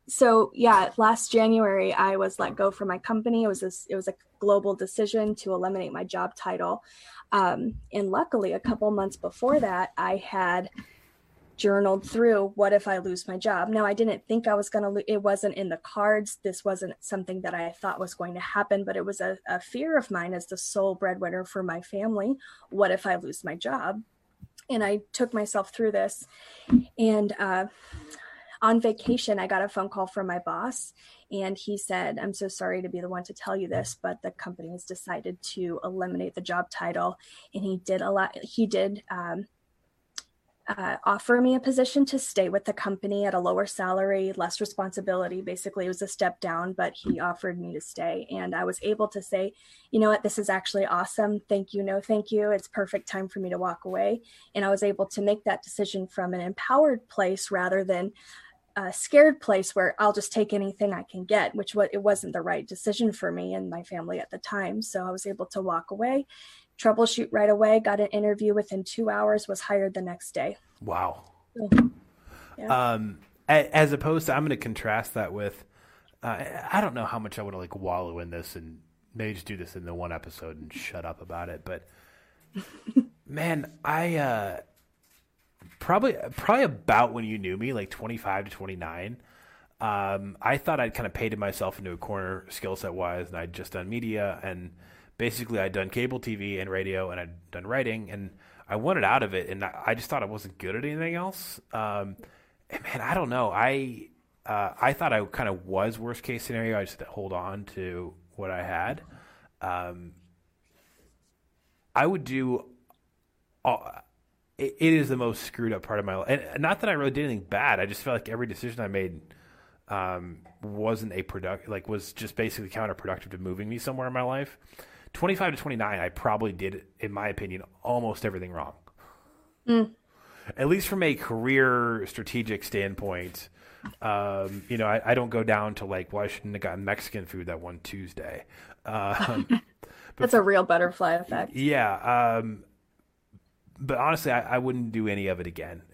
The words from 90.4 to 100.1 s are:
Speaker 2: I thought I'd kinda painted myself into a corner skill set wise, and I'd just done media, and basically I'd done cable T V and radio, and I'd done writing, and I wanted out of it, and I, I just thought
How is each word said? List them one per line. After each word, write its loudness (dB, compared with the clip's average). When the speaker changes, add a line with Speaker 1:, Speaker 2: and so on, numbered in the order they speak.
Speaker 2:
I 2
thought 0
I'd -2
kinda -4
painted -4
myself -4
into -10
a -8
corner -6
skill -6
set -8
wise, -4
and -10
I'd -8
just -12
done -8
media, -4
and -10
basically -2
I'd 0
done -2
cable -2
T -6
V -4
and -6
radio, -2
and -8
I'd -14
done -12
writing, -2
and -10
I -4
wanted 2
out 6
of -2
it, -2
and -6
I, -8
I 4
just -10
thought -2